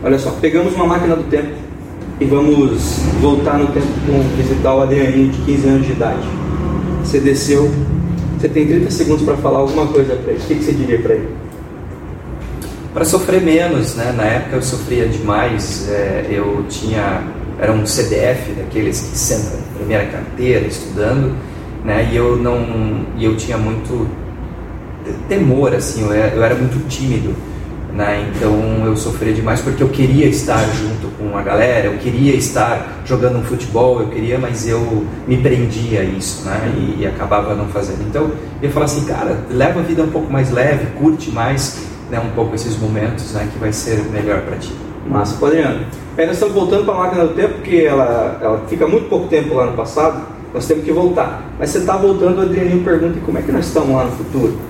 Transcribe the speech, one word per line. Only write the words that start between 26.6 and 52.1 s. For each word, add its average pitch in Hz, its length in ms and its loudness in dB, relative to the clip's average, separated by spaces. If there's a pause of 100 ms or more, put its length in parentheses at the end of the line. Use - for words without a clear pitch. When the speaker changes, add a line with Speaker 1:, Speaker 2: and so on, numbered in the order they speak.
Speaker 2:
tímido, 107 460 -2 (600)
né? 104 420 -2
Então 110 500 2
eu 110 120 2
sofria - 360 -2
demais 113 280 0
porque 135 200 0
eu 135 80 4
queria 135 380 4
estar - 360 2 (100)
junto 107 440 -4
com 101 200 -4
a 98 40 -2
galera, 101 460 2
eu 98 120 -2
queria 127 360 4
estar - 680 0
jogando 123 320 2
um 110 60 -2
futebol, 123 580 2
eu - 60 0
queria, 117 300 -2
mas 117 300 -2
eu 113 380 0 (220)
me 127 100 2
prendia 120 640 2
a - 20 0
isso, 95 400 -4
né? - 320 -2
E, - 260 -2
e - 60 0
acabava 107 480 0
não 101 120 -2
fazendo. 98 420 -4
Então 147 140 0
eu - 440 -4
ia - 20 2
falar 151 160 2
assim, 139 200 -2
"Cara, - 320 -2 (120)
leva 175 300 2
a 165 40 0
vida 160 200 0
um 151 60 0
pouco 156 220 -2
mais 135 200 2
leve, 135 360 2 (120)
curte 151 320 2
mais, 123 520 -2 (260)
né, 120 100 -2
um 113 160 -4
pouco 110 200 0
esses 110 220 -4
momentos, 107 540 -2
né, 104 220 -4
que - 60 -8
vai 107 120 -2
ser 107 400 -2
melhor 104 300 -2
pra - 160 -6
ti." - 160 -8 (340)
Speaker 1:
Massa. 101 320 -2
Pô, 143 60 2
Adriano, 143 400 2 (320)
aí 160 80 4
nós 165 100 0
estamos 196 200 0
voltando 196 300 2
pra 247 100 2
máquina 185 300 0
do - 100 -2
tempo, 202 200 2
porque - 220 0
ela, 131 640 2
ela 110 260 0
fica 151 200 0
muito 208 200 2
pouco 175 200 0
tempo 139 260 2
lá 127 140 2
no 120 60 -4
passado, 143 520 0 (280)
nós - 120 -4
temos 151 180 0
que 151 80 -2
voltar. 170 680 0
Mas - 100 -2
você 190 120 0
tá 190 140 0
voltando, 185 440 4